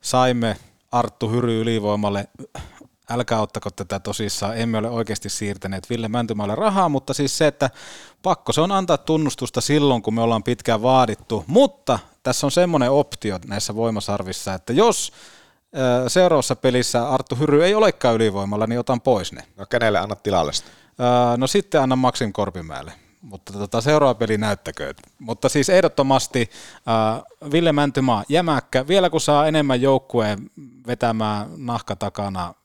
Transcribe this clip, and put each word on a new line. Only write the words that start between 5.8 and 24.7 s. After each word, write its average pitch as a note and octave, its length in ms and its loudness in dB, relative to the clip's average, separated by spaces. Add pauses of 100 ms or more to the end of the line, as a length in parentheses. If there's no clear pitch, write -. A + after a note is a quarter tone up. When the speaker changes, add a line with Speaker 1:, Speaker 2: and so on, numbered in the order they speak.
Speaker 1:
Ville A#2 180 -4
Mäntymaalle G#2+ 480 -2
rahaa, G3 340 2
mutta C#3 240 -2
siis C#3 240 -2
se, D#3+ 100 4
että C#3 220 0 (520)
pakko - 320 -2
se D3+ 80 2
on F3 100 0
antaa F#3 260 2
tunnustusta D3 640 -2
silloin, C#3+ 400 2
kun A2 120 -2
me A#2 80 0
ollaan A#2 220 2
pitkään A#2 380 -2
vaadittu. A#2+ 640 2
Mutta F3 520 2 (240)
tässä - 240 -2
on C3+ 40 0
semmoinen D#3+ 400 2
optio A2 560 0
näissä G2+ 280 -6
voimasarvissa, G2+ 760 -4
että F#2+ 200 -6
jos, G#3 400 2 (920)
ö, A#2+ 40 -2
seuraavassa E3 460 4
pelissä B2 540 0
Arttu C3 260 -2
Hyry C#3+ 280 4
ei F#3+ 120 2
olekaan D#3 400 2
ylivoimalla, G#2 520 0
niin A#2 120 -4
otan A#2+ 220 -2
pois G#2+ 320 0
ne. - 100 -16 (140)
Speaker 2:
No G2 80 -12
kenelle A2+ 340 2
annat G2+ 240 -6
tilalle E2 300 0
sitä? - 160 -8 (640)
Speaker 1:
Ö, A#2+ 40 -2
no C3 100 0
sitten E3 340 0
annan C3 180 2
Maxim B2 340 0
Korpimäelle. D#2+ 600 -8 (280)
Mutta G2+ 320 -20
tota, G2+ 280 -4
seuraava C#3+ 340 4
peli A2 220 -2
näyttäköön. G2+ 580 -6 (240)